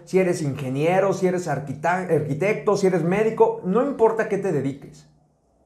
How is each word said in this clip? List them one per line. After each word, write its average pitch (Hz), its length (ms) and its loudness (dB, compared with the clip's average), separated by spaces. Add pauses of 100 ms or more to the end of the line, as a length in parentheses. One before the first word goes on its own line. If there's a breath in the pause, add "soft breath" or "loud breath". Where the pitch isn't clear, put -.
si 185 120 0
eres 175 240 2
ingeniero, 147 720 0
si 185 140 0
eres 175 200 -2
arquita-, 170 640 -4
arquitecto, 190 680 0
si 190 100 2
eres 175 160 0
médico, 220 600 2
no 214 220 2
importa 226 420 2
qué 196 120 -2
te 190 120 -2
dediques. - 560 -6 (580)